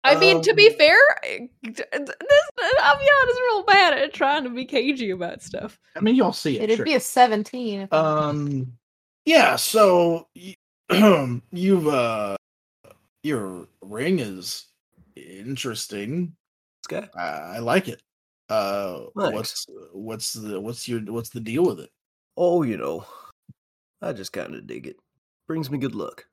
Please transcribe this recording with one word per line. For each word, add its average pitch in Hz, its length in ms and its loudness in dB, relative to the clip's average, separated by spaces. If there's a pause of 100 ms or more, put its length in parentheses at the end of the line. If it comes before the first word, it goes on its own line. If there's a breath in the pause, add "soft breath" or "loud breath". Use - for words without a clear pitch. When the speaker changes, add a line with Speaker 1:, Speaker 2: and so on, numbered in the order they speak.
Speaker 1:
I 277 160 6
mean, 370 220 4
to 427 120 2
be 415 160 8
Speaker 2:
Um, 453 60 2
Speaker 1:
fair, 320 220 6 (260)
eh, 78 140 -8 (260)
d-, 226 80 -12
d-, - 120 -10 (100)
this, 285 180 -8 (680)
Avian 554 480 4
is 494 80 0 (140)
real 415 120 0
bad 392 360 6
at 302 140 -4
trying 294 320 0
to 247 40 -8
be 247 160 -8
cagey 254 460 -2
about 175 320 -8
stuff. - 340 -12 (180)
Speaker 2:
I 160 40 -10
mean, 220 160 4
y'all 214 180 2
see 135 240 -4
it, 214 60 -4
Speaker 3:
It'd 220 140 0
Speaker 2:
sure. 214 80 -4
Speaker 3:
be 302 100 0
a 247 40 2
seventeen 226 800 0
if 196 120 -4
I 156 40 4
Speaker 2:
Um, 147 760 -2 (520)
yeah, 311 300 4
so 175 800 2
y-, 185 200 -18 (340)
<clears throat> 175 520 4 (100)
you've, 180 360 2
uh, 113 480 -2 (880)
your 98 440 -6 (140)
ring 127 380 -4
is 95 460 -10 (520)
interesting. 110 1160 -10 (460)
Speaker 4:
It's - 80 -20
good. - 280 -10
Speaker 2:
I, 82 400 -10
I 113 40 -10
like 123 300 -2
it. - 120 -16 (480)
Uh, 98 520 -4 (160)
Speaker 4:
Thanks. 139 180 -2
Speaker 2:
what's, - 300 -8 (260)
what's 110 420 -10
the, 107 260 -10
what's 113 280 -12
your, 117 140 -6
what's 113 280 -10
the 117 120 -12
deal 117 240 0
with 98 160 -2
it? - 80 -20 (480)
Speaker 4:
Oh, 175 260 2
you 110 140 -4
know, 73 280 -6 (960 loud breath)
I 170 120 -8
just 95 180 -14
kinda 76 300 -12
dig 52 260 -16
it. - 80 -18 (520)
Brings 160 220 -6
me 147 80 -6
good 127 180 -6
luck. - 380 -12